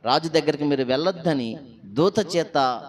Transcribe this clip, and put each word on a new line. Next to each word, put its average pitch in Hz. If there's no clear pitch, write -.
రాజు 151
దగ్గరికి 151
మీరు 139
వెళ్ళొద్దని 147
దూత 165
చేత 131